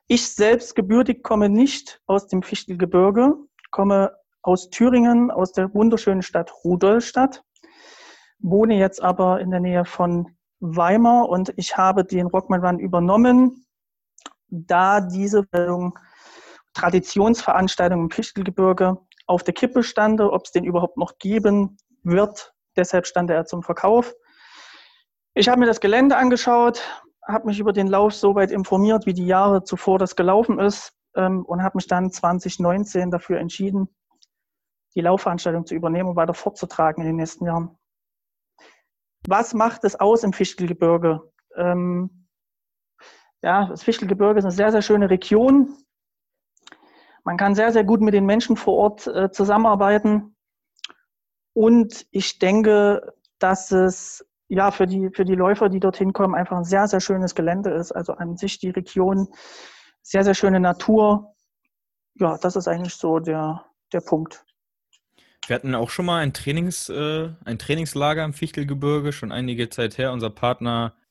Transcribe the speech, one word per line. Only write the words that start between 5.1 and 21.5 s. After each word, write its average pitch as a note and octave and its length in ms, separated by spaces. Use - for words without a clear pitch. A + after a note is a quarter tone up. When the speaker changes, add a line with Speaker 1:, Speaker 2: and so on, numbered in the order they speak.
Speaker 1:
aus F#3 220
der F#3+ 200
wunderschönen G#3 480
Stadt - 300
Rudolstadt, A3+ 760
wohne G#3 400
jetzt F#3+ 240
aber F#3 380
in F#3 100
der F#3 120
Nähe F3+ 240
von F3 500
Weimar G3+ 680
und F#3 260
ich - 220
habe F#3+ 260
den F3+ 240
Rockman F#3 360
Run F3 160
übernommen, A3+ 840
da F3+ 500
diese G3 480
Traditionsveranstaltung F#3 1300
im E3 100
Fichtelgebirge F#3 840
auf F3+ 180
der F3 100
Kippe B3+ 300
stande, G#3+ 500
ob's - 180
den F3 140
überhaupt F3 320
noch E3+ 200
geben G3+ 600